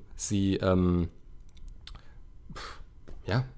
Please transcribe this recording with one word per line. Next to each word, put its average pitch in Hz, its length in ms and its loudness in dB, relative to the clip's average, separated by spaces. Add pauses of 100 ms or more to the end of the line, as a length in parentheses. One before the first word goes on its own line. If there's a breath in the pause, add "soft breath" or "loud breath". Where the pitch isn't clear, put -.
(160)
Sie, 98 420 2
ähm, 90 520 6 (2250 loud breath)
ja, 127 200 2 (120)